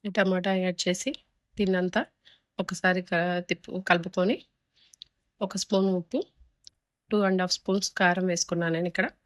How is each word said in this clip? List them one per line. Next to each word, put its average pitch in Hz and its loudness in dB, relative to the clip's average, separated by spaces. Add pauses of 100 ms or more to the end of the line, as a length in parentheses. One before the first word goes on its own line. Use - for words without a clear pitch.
ఈ 208 -4
టమాటా 185 2
యాడ్ 185 0
చేసి, 180 -2 (460)
దీన్నంతా 185 0 (580)
ఒకసారి 185 0
క-, 175 0
తిప్పు-, - -4
కలుపుకొని, 185 2 (1040)
ఒక 196 -6
స్పూన్ 196 0
ఉప్పు, 185 -2 (920)
టూ 214 2
అండ్ 190 2
హాఫ్ 185 -2
స్పూన్స్ 190 -2
కారం 185 2
వేసుకున్నాను 170 0
నేను 175 -2
ఇక్కడ. 190 -2 (200)